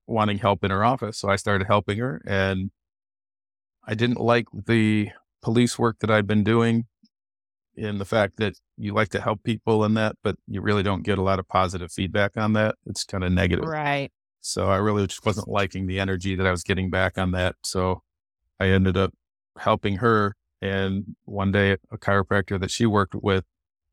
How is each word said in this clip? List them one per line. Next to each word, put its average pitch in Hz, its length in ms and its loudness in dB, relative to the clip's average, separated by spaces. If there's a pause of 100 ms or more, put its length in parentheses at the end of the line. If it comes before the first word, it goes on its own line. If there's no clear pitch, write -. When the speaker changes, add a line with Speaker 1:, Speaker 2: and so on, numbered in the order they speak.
Speaker 1:
wanting 104 320 0
help 101 240 2
in 98 80 0
her 98 120 0
office, 117 340 -2
so 101 120 -2
I 98 80 2
started 98 300 0
helping 104 320 0
her, 131 260 -6
and 95 460 -2 (1160)
I 113 100 -4
didn't 120 240 0
like 117 340 2
the 107 560 2 (320)
police 120 360 2
work 113 220 0
that 107 120 -2
I'd 107 160 4
been 104 160 2
doing 117 420 2 (880)
in 104 220 -6
the 98 80 -6
fact 104 320 0
that 104 180 -2 (220)
you 101 160 -6
like 107 160 0
to 101 120 -4
help 107 220 -4
people 110 400 0
and 110 140 2
that, 110 260 -2
but 98 140 -2 (100)
you 101 140 -6
really 104 220 0
don't 98 200 -2
get 101 140 0
a 95 60 -2
lot 95 160 0
of 92 80 -10
positive 92 440 -2
feedback 98 460 -2
on 107 160 0
that. 107 220 2 (100)
It's - 180 -10
kinda 92 260 -4
negative. 90 380 2
Speaker 2:
Right. 147 440 -4 (300)
Speaker 1:
So 95 280 -2
I 95 80 4
really 104 300 0
just - 180 -14
wasn't 101 240 -2
liking 95 380 -2
the 95 120 -4
energy 95 360 -2
that 95 120 0
I 92 40 4
was 90 120 -4
getting 92 260 -2
back 92 280 0
on 90 140 0
that. 90 320 -2
So 92 400 -2 (560)
I 98 100 2
ended 95 280 4
up 95 160 0 (440)
helping 107 400 0
her. 104 380 2 (260)
And 98 540 -2 (100)
one 98 260 -2
day 98 260 4 (140)
a 110 60 -10
chiropractor 101 600 0
that 92 120 -4
she - 140 0
worked 101 300 0
with 95 300 0 (480)